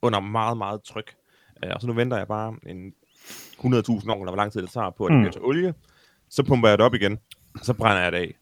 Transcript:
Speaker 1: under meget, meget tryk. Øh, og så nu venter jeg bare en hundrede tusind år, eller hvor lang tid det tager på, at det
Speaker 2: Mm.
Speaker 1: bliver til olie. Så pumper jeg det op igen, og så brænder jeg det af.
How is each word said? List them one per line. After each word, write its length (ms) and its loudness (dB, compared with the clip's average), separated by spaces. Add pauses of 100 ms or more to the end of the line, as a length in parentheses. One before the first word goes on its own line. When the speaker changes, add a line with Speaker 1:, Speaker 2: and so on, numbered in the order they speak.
Speaker 1:
under 180 2
meget, 380 -2
meget 240 -8
tryk. 320 -14 (500)
Øh, 100 -8
og 60 -10
så 60 -8
nu 60 -4
venter 240 -2
jeg 120 -6
bare 260 -6 (120)
en 260 -16 (680)
hundrede 240 2
tusind 300 -2
år, 40 -2
eller 140 -10
hvor 60 -8
lang 160 -2
tid 100 -6
det 80 -10
tager 200 -6
på, 160 -8
at 40 2
det 60 6
Speaker 2:
Mm. 60 6
Speaker 1:
bliver 100 0
til 100 -14
olie. 320 -2 (560)
Så 120 -2
pumper 260 4
jeg 100 8
det 80 8
op 80 4
igen, 240 0 (360)
og 100 -16
så 100 0
brænder 280 2
jeg 100 0
det 60 -2
af. 240 -6